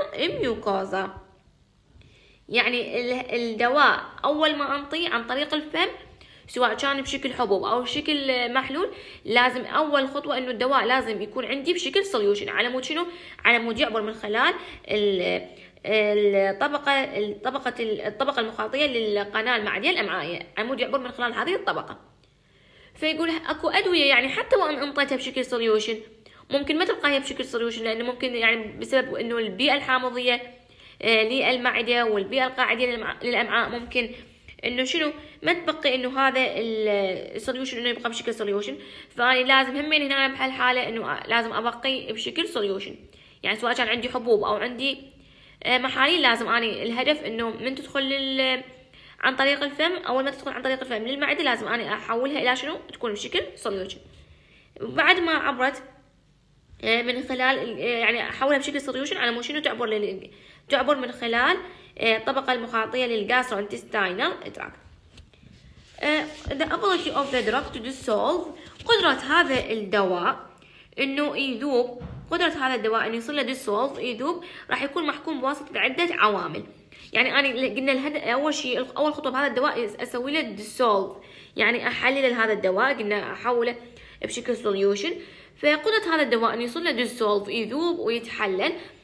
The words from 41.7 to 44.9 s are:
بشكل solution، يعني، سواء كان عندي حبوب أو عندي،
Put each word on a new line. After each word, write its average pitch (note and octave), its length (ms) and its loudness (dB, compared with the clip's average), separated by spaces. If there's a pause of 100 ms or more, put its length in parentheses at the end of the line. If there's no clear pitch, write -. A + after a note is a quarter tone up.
بشكل C#4+ 360 -4
solution، G3 460 -4 (480)
يعني، G3+ 140 -2
سواء A#3 180 0
كان B3 140 0
عندي A#3 200 0
حبوب A#3 360 2
أو G#3+ 100 2
عندي، B3 480 -4 (600)